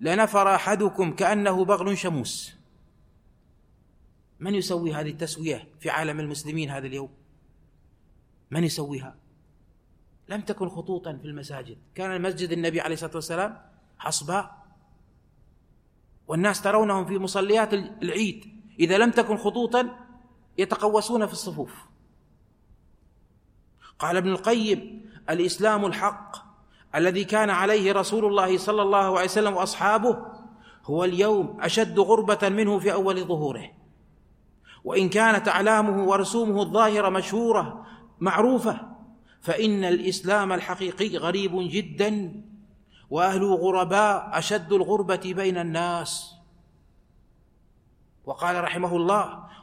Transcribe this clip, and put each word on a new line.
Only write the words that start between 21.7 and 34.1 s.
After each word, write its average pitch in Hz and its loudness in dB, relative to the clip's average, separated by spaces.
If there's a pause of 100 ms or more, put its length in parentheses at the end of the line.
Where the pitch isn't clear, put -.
قال 170 -2
ابن 185 0
القيم: 214 -2 (200)
"الإسلام 190 0
الحق 202 -4 (600)
الذي 180 2
كان 214 2
عليه 196 4
رسول 208 0
الله 190 2
صلى 208 0
الله 196 4
عليه 180 2
وسلم 208 2
وأصحابه 208 2 (580)
هو 156 -2
اليوم 185 2
أشد 202 0
غربة 202 4
منه 208 2
في 180 0
أول 190 0
ظهوره، 151 -4 (1120)